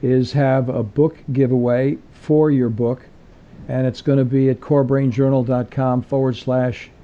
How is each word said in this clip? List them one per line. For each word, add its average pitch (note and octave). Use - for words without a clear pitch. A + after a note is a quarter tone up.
is B2+
have C3+
a A#2+
book C#3+
giveaway B2+
for D3+
your B2+
book, A#2
and C3
it's A#2+
gonna C#3
be C3+
at B2+
core C#3+
brain C3+
journal C3+
dot B2
com B2+
forward C3+
slash B2+